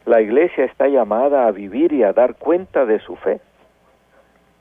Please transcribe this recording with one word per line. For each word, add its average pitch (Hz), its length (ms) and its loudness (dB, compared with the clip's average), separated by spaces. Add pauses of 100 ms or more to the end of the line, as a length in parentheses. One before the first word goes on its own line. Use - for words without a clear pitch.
la 117 160 2
Iglesia 135 440 0
está - 240 -2
llamada 127 580 0
a 107 40 2
vivir 101 420 -2
y 131 100 2
a 98 100 2
dar 120 220 2
cuenta 170 500 -2
de 107 140 0
su - 160 -12
fe. - 240 -4 (1200)